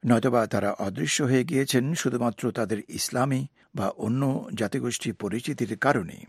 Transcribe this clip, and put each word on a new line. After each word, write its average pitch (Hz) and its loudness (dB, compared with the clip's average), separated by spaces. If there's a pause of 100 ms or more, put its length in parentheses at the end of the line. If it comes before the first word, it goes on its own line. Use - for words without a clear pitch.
নয়তোবা 120 4
তারা 101 0
অদৃশ্য 123 -2
হয়ে 127 4
গিয়েছেন 135 2
শুধুমাত্র 120 -2
তাদের 107 -2
ইসলামী 131 -2 (280)
বা - 0
অন্য 131 0
জাতিগোষ্ঠী 120 -2
পরিচিতির 113 -4
কারণে। 104 2 (120)